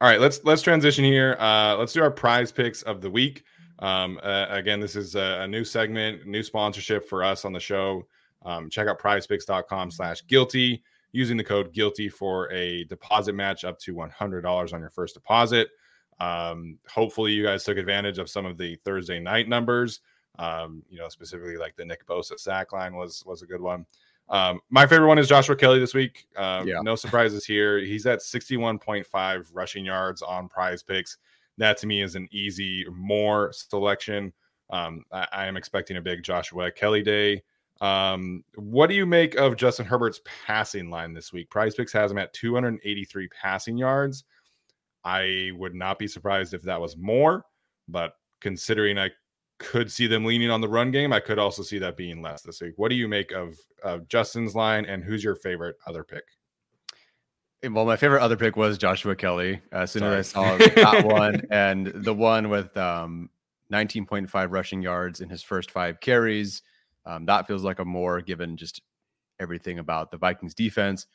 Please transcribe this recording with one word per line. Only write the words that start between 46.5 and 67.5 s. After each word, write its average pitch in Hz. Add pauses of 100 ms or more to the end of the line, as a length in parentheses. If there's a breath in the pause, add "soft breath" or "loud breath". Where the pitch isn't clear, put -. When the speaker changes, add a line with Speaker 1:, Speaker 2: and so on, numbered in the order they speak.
Speaker 1:
if 85
that 87
was 82
more, 127 (440)
but 85 (240)
considering 101
I 95 (480)
could 117
see 120
them 110
leaning 117
on 110
the 110
run 120
game, 139
I 104
could 107
also 101
see 101
that 90
being 85
less 73
this -
week. 85
What 107
do 127
you 117
make 101
of, 87 (280)
of 87
Justin's 113
line, 110
and 95
who's 104
your 104
favorite 85 (100)
other 85
pick? - (1400 soft breath)
Speaker 2:
Eh, 131
well, 110
my 113
favorite 139
other 117
pick 113
was 107
Joshua 95
Kelly. 90 (100)
As 92
soon 104
as 98
I 95
Speaker 1:
Sorry. 214
Speaker 2:
saw 202
that 104
Speaker 1:
<laughs> -
Speaker 2:
one, 107 (100)
and 98
the 101
one 110
with, 101
um, 85 (400)
nineteen 104
point 98
five 95
rushing 95
yards 90
in 90
his 85
first 92
five 87
carries, 110 (440)
um, 82
that 95
feels 98